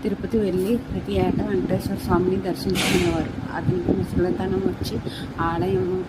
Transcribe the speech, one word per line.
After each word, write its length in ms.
తిరుపతి 340
వెళ్ళి 400
ప్రతి 360
ఏటా 320
వెంకటేశ్వర 600
స్వామిని 300
దర్శించుకునేవారు. 1200
అతనికి 360
ముసలితనం 760
వచ్చి 320
ఆలయం 680